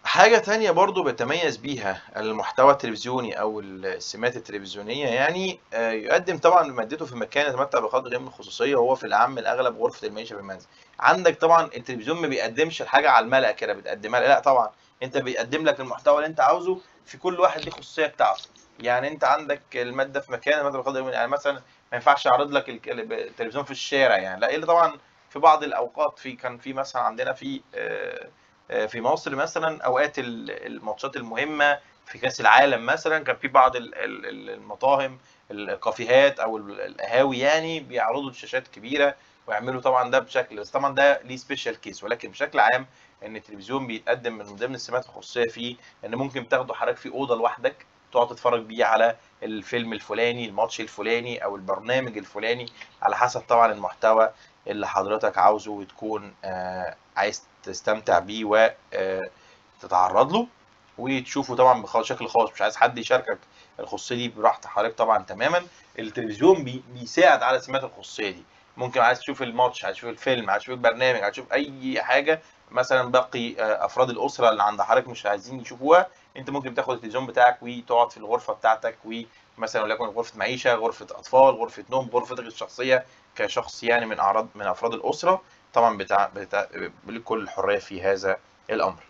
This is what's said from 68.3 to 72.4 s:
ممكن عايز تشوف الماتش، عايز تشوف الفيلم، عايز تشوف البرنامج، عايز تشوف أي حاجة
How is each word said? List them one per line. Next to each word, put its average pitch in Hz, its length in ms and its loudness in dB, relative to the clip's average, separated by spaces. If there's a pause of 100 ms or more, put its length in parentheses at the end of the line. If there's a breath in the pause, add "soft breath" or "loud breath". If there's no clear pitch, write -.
ممكن 123 240 0
عايز 123 180 4
تشوف 139 220 -8
الماتش، 120 440 -2
عايز 95 100 -4
تشوف 120 140 -10
الفيلم، 113 400 -2
عايز 101 140 2
تشوف 127 120 -10
البرنامج، 120 460 2
عايز 101 120 -2
تشوف 131 200 -8
أي 131 500 -4
حاجة 143 380 2 (300 soft breath)